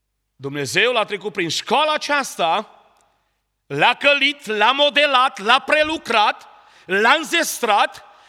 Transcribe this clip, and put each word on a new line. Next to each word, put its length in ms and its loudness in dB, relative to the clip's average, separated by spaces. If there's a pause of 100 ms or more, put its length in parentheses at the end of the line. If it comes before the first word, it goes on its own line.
(360)
Dumnezeu 560 -2
l-a 140 -2
trecut 280 -8
prin 160 -4
școala 440 0
aceasta, 920 -4 (840)
l-a 280 2
călit, 520 0
l-a 260 2
modelat, 680 0
l-a 200 2
prelucrat, 880 -2 (380)
l-a 280 2
înzestrat, 920 -2 (240)